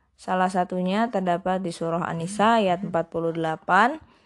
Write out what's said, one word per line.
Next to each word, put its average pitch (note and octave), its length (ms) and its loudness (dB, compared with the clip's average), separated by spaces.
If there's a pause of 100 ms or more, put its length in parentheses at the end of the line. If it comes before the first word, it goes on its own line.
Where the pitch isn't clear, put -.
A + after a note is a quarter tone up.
(180)
salah F#3 320 0
satunya F#3 640 0
terdapat F#3 480 0
di F#3 80 -6
surah E3 400 -4
An-Nisa G3+ 500 2
ayat F#3 240 0
empat E3+ 240 -2
puluh E3 280 -2
delapan, F3 680 2 (240)